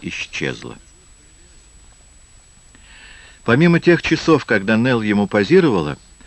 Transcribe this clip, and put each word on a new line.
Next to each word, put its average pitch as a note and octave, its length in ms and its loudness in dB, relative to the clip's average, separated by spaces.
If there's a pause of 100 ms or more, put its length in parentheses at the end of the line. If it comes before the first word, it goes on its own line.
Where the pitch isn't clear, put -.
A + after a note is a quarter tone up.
исчезла. C2 720 -10 (2750)
Помимо E3 380 4
тех F3 220 2
часов, D#3 420 0
когда A2 320 0
Нелл A#2+ 240 0
ему G#2 260 0
позировала, G#2 720 0 (300)